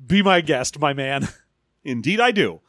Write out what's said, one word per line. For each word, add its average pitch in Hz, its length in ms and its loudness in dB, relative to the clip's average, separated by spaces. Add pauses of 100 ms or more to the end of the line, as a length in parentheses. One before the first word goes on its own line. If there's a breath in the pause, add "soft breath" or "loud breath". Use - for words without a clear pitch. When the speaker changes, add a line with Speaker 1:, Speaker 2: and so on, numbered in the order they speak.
Speaker 1:
be 185 160 2
my 190 200 4
guest, 143 380 -4
my 143 140 0
man. 139 340 -4 (280 loud breath)
<laughs> - 280 -20
Speaker 2:
Indeed 151 360 -4
I 240 120 2
do, 120 380 -2